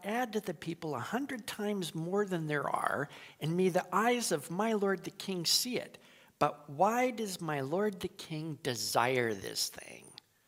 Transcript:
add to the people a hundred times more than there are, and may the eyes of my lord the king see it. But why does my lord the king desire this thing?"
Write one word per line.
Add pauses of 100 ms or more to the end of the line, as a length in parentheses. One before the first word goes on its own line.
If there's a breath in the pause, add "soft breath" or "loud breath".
add
to
the
people
a
hundred
times
more
than
there
are, (300 loud breath)
and
may
the
eyes
of
my
lord
the
king
see
it. (380 loud breath)
But
why
does
my
lord
the
king
desire
this
thing?" (360 soft breath)